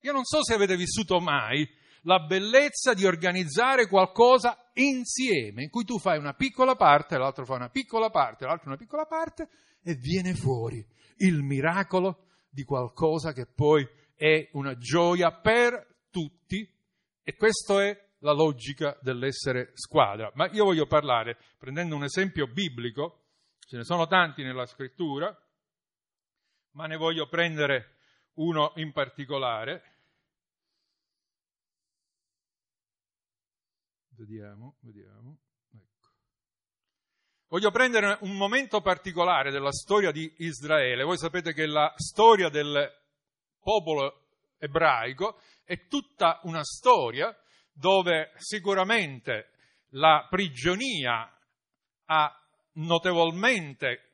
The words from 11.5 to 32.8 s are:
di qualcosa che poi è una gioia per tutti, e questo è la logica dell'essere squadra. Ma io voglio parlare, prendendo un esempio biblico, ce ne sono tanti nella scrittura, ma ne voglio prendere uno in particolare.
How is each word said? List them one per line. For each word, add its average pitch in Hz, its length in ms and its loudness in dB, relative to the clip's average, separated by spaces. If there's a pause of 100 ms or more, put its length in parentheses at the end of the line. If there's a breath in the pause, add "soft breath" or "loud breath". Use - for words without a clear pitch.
di 135 140 -12
qualcosa 151 680 -2
che 120 120 -10
poi 147 420 2 (280 soft breath)
è 156 380 2
una 139 240 -6
gioia 170 540 2
per 240 800 0
tutti, 180 580 -8 (560)
e - 120 -12
questo 208 440 2
è 202 260 -2 (140)
la 147 120 0
logica 143 680 0
dell'essere 127 720 -4
squadra. 110 600 0
Ma 165 160 0
io 214 120 2
voglio 165 240 2
parlare, 120 500 0 (200 soft breath)
prendendo 151 380 -8
un 143 80 -8
esempio 170 440 -4
biblico, 127 800 -8 (340)
ce - 180 -18
ne 117 60 -10
sono 165 240 0
tanti 156 360 0
nella 127 220 -6
scrittura, 147 680 -8 (1400)
ma 156 80 -10
ne 156 100 -8
voglio 160 320 -2
prendere 151 680 -2 (380)
uno 156 400 -2
in 160 160 -8
particolare. 131 1040 -6 (4000)